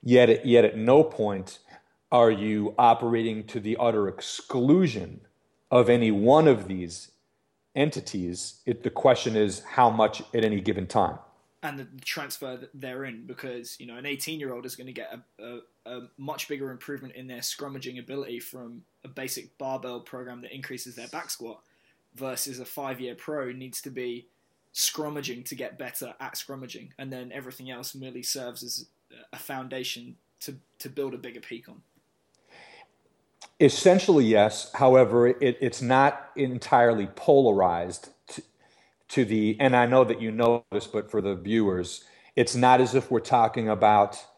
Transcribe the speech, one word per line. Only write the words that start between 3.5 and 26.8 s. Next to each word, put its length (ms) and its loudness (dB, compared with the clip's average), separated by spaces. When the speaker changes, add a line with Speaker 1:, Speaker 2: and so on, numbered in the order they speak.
Speaker 1:
the 180 -4
utter 300 0
exclusion 1120 0
of 200 6
any 200 4
one 380 6
of 200 4
these 420 -10
entities. 880 -4
It, 180 -4
the 80 -4
question 460 2
is 260 0
how 280 4
much 320 0
at 100 0
any 180 -2
given 260 -4
time. 320 -2
Speaker 2:
And 160 -12
the 80 -16
transfer 540 -12
th-, 160 -20
therein, 540 -14
because, 520 -14
you 80 -20
know, 100 -18
an 100 -14
eighteen-year-old 580 -10
is 100 -12
gonna 180 -18
get 200 -14
a, 320 -20
a, 160 -16
a 320 -16
much 320 -12
bigger 220 -8
improvement 440 -14
in 120 -18
their 140 -16
scrummaging 580 -12
ability 420 -12
from 420 -18
a 40 -18
basic 500 -14
barbell 420 -10
program 420 -16
that 120 -20
increases 400 -16
their 140 -18
back 200 -14
squat 320 -14
versus 440 -10
a 60 -14
five-year 520 -10
pro 360 -10
needs 300 -14
to 80 -14
be 380 -10
scrummaging 720 -6
to 100 -12
get 240 -12
better 420 -14
at 160 -12
scrummaging. 520 -16